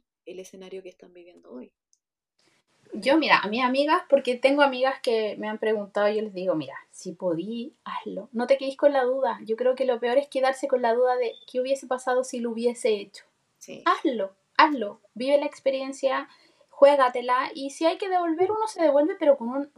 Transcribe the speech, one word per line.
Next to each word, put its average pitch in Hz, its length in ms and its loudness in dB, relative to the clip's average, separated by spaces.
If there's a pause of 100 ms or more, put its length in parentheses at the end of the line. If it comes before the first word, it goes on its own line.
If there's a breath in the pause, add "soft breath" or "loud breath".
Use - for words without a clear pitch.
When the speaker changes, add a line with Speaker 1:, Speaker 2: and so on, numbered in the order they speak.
(260)
Speaker 1:
el 180 140 -16
escenario 190 440 -16
que 180 60 -16
están 180 240 -20
viviendo 175 380 -20
hoy. 247 200 -18 (1200)
Speaker 2:
Yo, 254 240 2
mira, 208 220 4
a 190 80 -6
mis 226 160 -2
amigas, 294 460 2
porque 262 260 2
tengo 277 280 4
amigas 262 400 0
que 220 340 -2
me 208 100 -8
han 214 120 -8
preguntado, 208 500 0
yo 214 140 -2
les 208 100 -10
digo, 180 220 -2
"Mira, 135 200 -6 (140)
si - 240 -14
podí, 196 720 -6
hazlo. - 480 -12
No 240 160 -4
te 269 100 6
quedéis 269 200 -6
con 285 160 4
la 269 100 4
duda". 247 420 0
Yo 220 120 -2
creo 247 180 2
que 262 100 -2
lo 240 140 0
peor 240 180 2
es 277 100 0
quedarse 269 400 0
con 262 140 0
la 233 140 2
duda 247 200 2
de 240 200 -4 (160)
qué 254 100 -4
hubiese 269 240 -2
pasado 254 380 -2
si 254 160 -8
lo 233 120 -4
hubiese 233 480 0
hecho. - 260 -16 (340)
Speaker 1:
Sí. - 260 -20
Speaker 2:
Hazlo, 254 460 0 (260)
hazlo. 262 440 2 (120)
Vive 269 240 2
la 294 80 2
experiencia, 269 840 -4 (420 soft breath)
juégatela, 254 840 4
y 269 180 -8
si - 140 -2
hay 339 120 2
que 392 120 -6
devolver, 359 420 0
uno 440 160 -2
se 415 140 -6
devuelve, 302 380 4
pero 285 180 6
con 233 120 -8
un, 277 160 -6 (120)